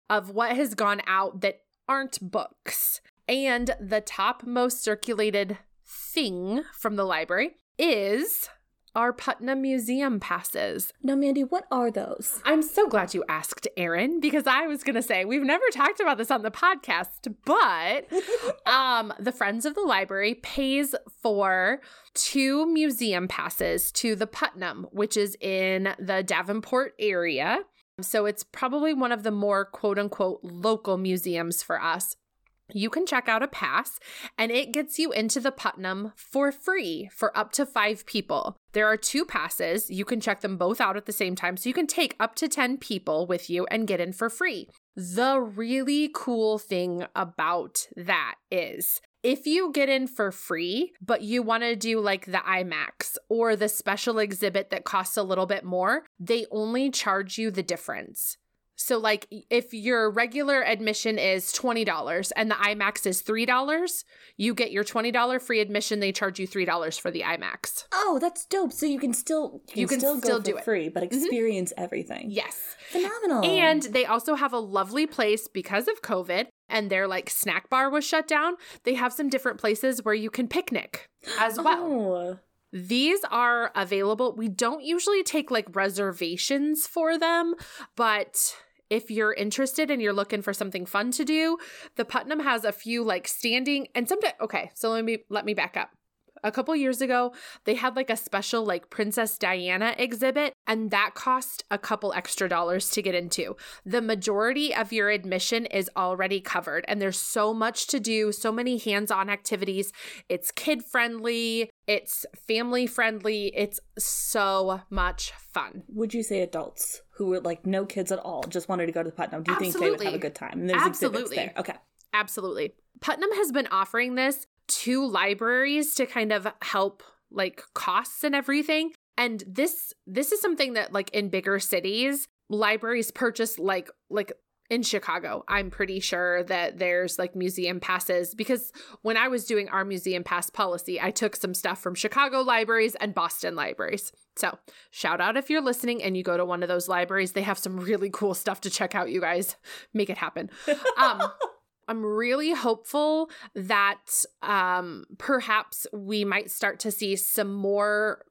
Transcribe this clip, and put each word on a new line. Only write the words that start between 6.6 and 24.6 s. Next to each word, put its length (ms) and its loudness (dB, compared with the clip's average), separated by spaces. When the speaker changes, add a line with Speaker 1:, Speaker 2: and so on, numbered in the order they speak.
Speaker 1:
from 180 -2
the 80 0
library 480 0
is 720 0
our 200 2
Putnam 480 -2
Museum 580 0
passes. 720 -4
Speaker 2:
Now, 120 2
Mandy, 300 4
what 260 0
are 200 2
those? 540 -4
Speaker 1:
I'm 160 6
so 260 4
glad 280 2
you 120 0
asked, 480 -4
Erin, 460 2
because 260 2
I 200 4
was 180 -4
gonna 160 2
say, 240 2
we've 180 0
never 300 4
talked 260 2
about 200 4
this 120 -2
on 120 2
the 80 -2
podcast, 840 0
but, 600 4
<laughs> 40 -
um, 480 2
the 140 -2
Friends 320 -2
of 100 -2
the 60 -2
Library 540 2
pays 600 0
for 580 2
two 540 2
museum 600 2
passes 640 -2
to 220 0
the 120 0
Putnam, 640 -4